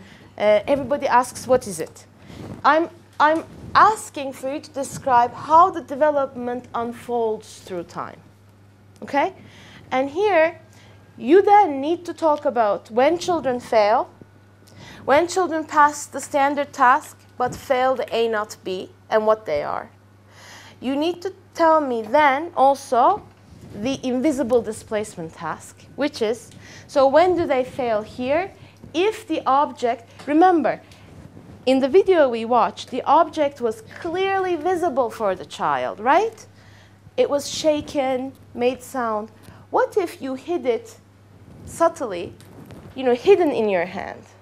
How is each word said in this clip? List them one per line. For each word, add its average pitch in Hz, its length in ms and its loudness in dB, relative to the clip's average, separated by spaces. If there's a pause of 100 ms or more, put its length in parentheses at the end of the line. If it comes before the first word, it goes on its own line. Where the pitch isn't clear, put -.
(360)
eh, 208 300 4
everybody 277 420 -2
asks, 247 320 0
"What 254 260 0
is 170 140 -10
it?" - 260 -12 (580)
I'm, 311 240 4 (320)
I'm 311 240 2 (300)
asking 320 580 2
for 262 180 -8
you 302 100 -8
to - 140 -18
describe 247 580 0
how 330 380 4
the 339 100 -8
development 269 840 -2 (100)
unfolds 233 840 -6
through 175 240 -10
time. - 340 -14 (840)
Okay? 285 300 -2 (580)
And 269 200 -2
here, 339 500 0 (560)
you 285 260 4
then 392 380 4
need 339 260 -4
to 330 80 -10
talk 302 300 0
about 214 460 -2
when 277 280 2
children 269 420 -2
fail, 226 480 2 (960)
when 320 240 4
children 320 360 -2
pass 294 420 2
the - 140 -12
standard 285 520 -2
task 269 440 2 (200)
but 247 180 -4
fail 262 400 0
the 226 200 -4
A 226 140 0
not 214 360 -4
B, 190 260 -8 (180)
and 214 180 0
what 214 200 0
they 147 160 -4
are. - 280 -6 (920)
You 269 160 -4
need 339 260 -4
to 381 100 -8 (220)
tell 320 260 4
me 247 220 -4
then 285 540 2
also 269 680 2 (580)
the 262 220 -4
invisible 254 580 0
displacement 208 720 -8
task, - 500 -12 (120)
which - 240 -4
is, 226 300 -4 (360)
so 269 200 2
when 330 300 4
do 330 100 -2
they 254 180 0
fail 233 380 -4
here? 285 480 -4 (420)
If 415 360 -4
the 311 180 -4
object, 254 580 -2 (220)
remember, 302 540 2 (880)
in 262 120 2
the 269 80 0
video 330 420 4
we 226 160 -6
watched, 220 440 0
the 254 120 -8
object 302 580 2
was 220 220 -4 (180)
clearly 370 560 -2
visible 302 540 -2
for 202 240 -4
the 147 100 -10
child, 139 560 -4
right? 330 460 0 (680)
It 254 120 2
was 277 180 -4
shaken, 269 840 -2 (220)
made 247 280 -2
sound. 220 480 -6 (380)
What 494 300 0
if 349 240 -4
you 262 120 -8
hid 269 300 -6
it 226 320 -4 (680)
subtly, 220 680 -4 (600)
you 262 100 -8
know, 247 100 2
hidden 339 360 4
in 220 180 0
your 180 160 0
hand? 185 380 -12 (200)